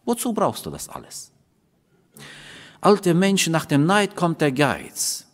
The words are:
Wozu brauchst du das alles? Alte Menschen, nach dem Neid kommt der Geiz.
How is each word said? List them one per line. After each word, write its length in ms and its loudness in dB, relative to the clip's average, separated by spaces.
Wozu 280 -2
brauchst 320 -2
du 40 -8
das 200 -12
alles? 420 -16
Alte 340 4
Menschen, 360 2
nach 140 0
dem 220 2
Neid 280 2
kommt 260 -2
der 100 2
Geiz. 840 -2